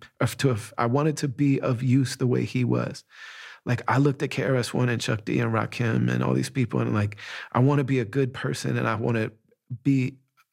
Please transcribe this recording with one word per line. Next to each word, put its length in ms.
or 80
to 240
aff-, 260
I 80
wanted 320
to 100
be 320
of 220
use 340
the 120
way 160
he 200
was. 380
Like, 240
I 100
looked 240
at 80
K 140
R 100
S 180
One 160
and 120
Chuck 240
D 160
and 120
Rakim 560
and 140
all 120
these 140
people, 320
and, 140
like, 220
I 80
wanna 260
be 140
a 60
good 280
person, 460
and 80
I 80
wanna 380
be, 360